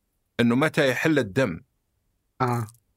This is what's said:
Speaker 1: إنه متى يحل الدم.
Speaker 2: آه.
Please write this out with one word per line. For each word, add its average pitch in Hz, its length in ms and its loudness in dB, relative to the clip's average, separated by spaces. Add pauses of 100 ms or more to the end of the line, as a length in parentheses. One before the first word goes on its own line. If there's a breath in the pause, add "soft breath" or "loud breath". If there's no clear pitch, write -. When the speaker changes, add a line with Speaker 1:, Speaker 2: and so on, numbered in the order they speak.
(400)
Speaker 1:
إنه 120 160 2
متى 147 340 2
يحل 147 300 0
الدم. 101 420 -2 (800)
Speaker 2:
آه. 120 260 -2 (300)